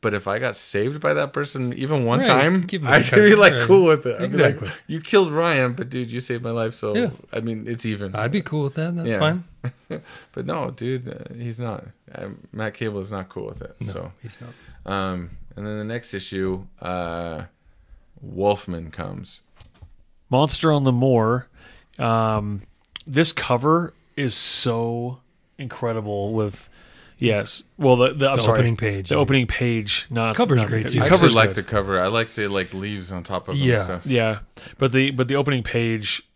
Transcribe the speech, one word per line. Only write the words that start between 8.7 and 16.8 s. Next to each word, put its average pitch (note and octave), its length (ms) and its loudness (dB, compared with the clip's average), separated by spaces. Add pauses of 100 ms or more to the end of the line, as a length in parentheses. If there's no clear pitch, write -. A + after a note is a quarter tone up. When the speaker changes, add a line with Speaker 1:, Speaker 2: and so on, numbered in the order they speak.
Speaker 2:
that. E3+ 220 -4
That's E3 140 -4
Speaker 1:
Yeah. A2 100 0
Speaker 2:
fine. E3 240 0 (460)
Speaker 1:
<laughs> D#3 120 -10 (320)
But - 140 -10
no, D3 240 -6
dude, B2 360 -8
uh, - 300 -14
he's A#2 220 -10
not. A#2 260 -8 (300)
Uh, - 140 -12 (220)
Matt G#2+ 220 -6
Cable G#2 280 -6
is F#2+ 100 -10
not F#2+ 180 -8
cool - 160 -10
with - 160 -12
it. - 200 -16
Speaker 2:
No, G#2+ 120 -8
Speaker 1:
So. F2+ 180 -10 (120)
Speaker 2:
he's - 180 -16
not. - 500 -16
Speaker 1:
Um, F#2 380 -6 (260)
and G2+ 120 -12
then G#2+ 100 -8
the G#2+ 60 -8
next A2+ 320 -10
issue, F#2+ 500 -6 (160)